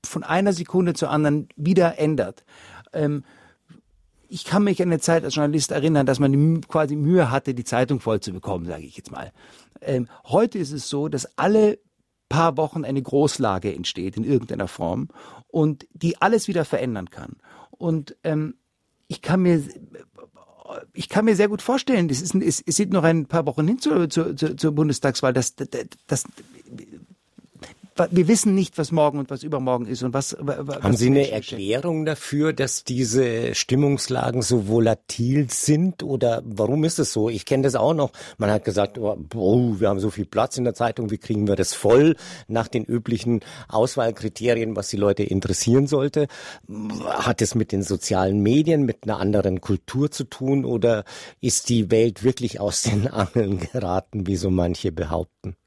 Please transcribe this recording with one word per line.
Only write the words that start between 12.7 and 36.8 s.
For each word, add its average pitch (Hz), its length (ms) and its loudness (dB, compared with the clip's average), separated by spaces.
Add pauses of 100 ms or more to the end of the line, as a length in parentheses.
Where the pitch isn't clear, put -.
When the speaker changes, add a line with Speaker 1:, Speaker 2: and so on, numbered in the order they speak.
Speaker 1:
eine 135 180 -2
Großlage 120 720 0
entsteht 90 440 -8
in 110 80 -4
irgendeiner 110 440 -2
Form - 400 -4 (400)
und 156 440 0
die 170 280 -4
alles 214 280 2
wieder 175 160 0
verändern 113 460 -4
kann. - 260 -16 (340)
Und, 160 540 -4
ähm, 156 300 -2 (520)
ich - 140 -10
kann 185 220 2
mir, 170 200 4 (1300)
ich - 160 -10
kann 214 160 2
mir 220 100 6
sehr 202 120 4
gut 202 140 -4
vorstellen, 247 460 2
es 135 140 -2
ist, 180 120 -4
es, 190 320 0
es 143 100 -2
sind 196 160 0
noch 180 120 2
ein 165 220 2
paar 165 200 0
Wochen 156 220 0
hin 247 100 2
zur, 220 300 2
zur, 165 260 -2
zur, 147 220 -2
zur 156 160 0
Bundestagswahl, 143 640 0
dass, 123 200 -2
dass, 135 140 -10 (380)
dass, - 180 -2 (1900)
wir 175 180 4
wissen 208 260 4
nicht, 190 220 0
was 156 160 -4
morgen 147 260 2
und 139 120 -6
was 139 120 -8
übermorgen 131 440 -2
ist 120 160 -6
und 127 100 -2
was, 135 260 -4
wa-, 143 280 -6
wa-, 139 160 -8
Speaker 2:
Haben 98 100 2
Speaker 1:
was 117 60 2
Speaker 2:
Sie 117 80 4
eine 139 140 6
Speaker 1:
Menschen 139 160 -2
geschehen. 110 240 -8
Speaker 2:
Erklärung 147 440 -2
dafür, 151 480 -2
dass - 320 -4
diese 120 680 0
Stimmungslagen 127 880 0
so 107 260 0
volatil 120 840 2
sind? 165 520 0
Oder 120 420 0
warum 113 400 0